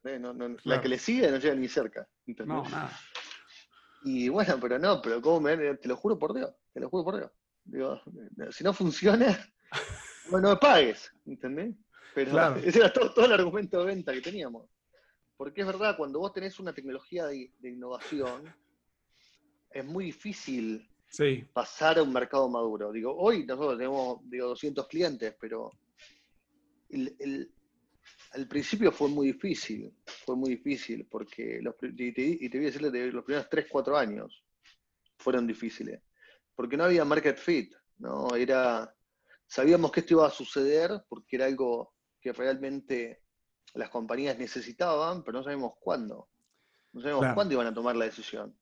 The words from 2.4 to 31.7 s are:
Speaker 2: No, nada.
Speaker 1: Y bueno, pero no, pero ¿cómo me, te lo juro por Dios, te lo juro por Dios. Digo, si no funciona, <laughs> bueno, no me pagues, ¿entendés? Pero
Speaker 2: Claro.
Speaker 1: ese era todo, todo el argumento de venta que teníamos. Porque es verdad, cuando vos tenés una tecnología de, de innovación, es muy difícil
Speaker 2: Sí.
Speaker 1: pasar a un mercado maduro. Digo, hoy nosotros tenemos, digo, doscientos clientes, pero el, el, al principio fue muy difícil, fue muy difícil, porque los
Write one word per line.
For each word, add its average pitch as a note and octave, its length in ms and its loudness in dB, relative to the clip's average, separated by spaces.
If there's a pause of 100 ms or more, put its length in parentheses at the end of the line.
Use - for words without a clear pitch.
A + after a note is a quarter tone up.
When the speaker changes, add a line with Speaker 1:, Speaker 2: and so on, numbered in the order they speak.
Speaker 2:
No, C#3+ 60 -8
nada. - 300 -6 (1040)
Speaker 1:
Y B2+ 260 0
bueno, F3+ 300 2
pero B2 200 0
no, F3+ 220 4
pero A#2 200 -2
¿cómo D#3+ 200 6
me, D3 340 2
te - 120 -10
lo B2 80 0
juro G#3 220 0
por D3+ 160 -2
Dios, C4 180 -4 (220)
te - 60 -10
lo B2+ 100 -6
juro F3+ 140 -2
por F#3+ 140 -4
Dios. - 140 -8 (320)
Digo, C3+ 380 -6 (500)
si - 120 -12
no F#3+ 100 4
funciona, G3+ 540 4 (440)
<laughs> - 600 -10
bueno, F#3+ 160 4
no G3+ 80 8
me F#3+ 40 -8
pagues, E3 520 6 (140)
¿entendés? D3 500 -8 (380)
Pero C3+ 180 0
Speaker 2:
Claro. D3+ 240 4
Speaker 1:
ese F3+ 240 4
era G3+ 140 10
todo, B3+ 200 2
todo A3+ 120 8
el A#3+ 80 8
argumento F#3 460 2
de F3 60 2
venta F#3 280 -4
que C3 80 -4
teníamos. C3+ 480 -10 (680)
Porque D3 240 -8
es F#3+ 60 -2
verdad, F#3+ 300 0
cuando C#3+ 220 -4
vos G3 140 -4
tenés F#3+ 260 -8
una F3+ 140 -8
tecnología C3+ 540 -8
de, C3+ 320 -10
de B2+ 100 -12
innovación, B2 720 -8 (1300)
es C3+ 100 -8
muy F3 200 -8
difícil B2+ 840 -8 (200)
Speaker 2:
Sí. C3 440 0
Speaker 1:
pasar D#3 460 2
a D#3+ 40 6
un C3+ 100 2
mercado B2+ 360 2
maduro. A2 440 -2
Digo, A2+ 220 -4
hoy F3+ 300 2
nosotros C3 320 -2
tenemos, B2+ 460 -4
digo, B2 240 -6
doscientos C3+ 400 -6
clientes, C#3 520 -2
pero A2+ 300 -10 (1200)
el, C3 300 -4
el, C#3 340 -8 (760)
al C3 160 -8
principio F3+ 440 2
fue D3 180 0
muy C#3+ 180 2
difícil, A2 680 -4 (120)
fue - 320 -6
muy C3 140 0
difícil, A#2 580 -6
porque A2+ 520 -8
los A#2+ 140 -8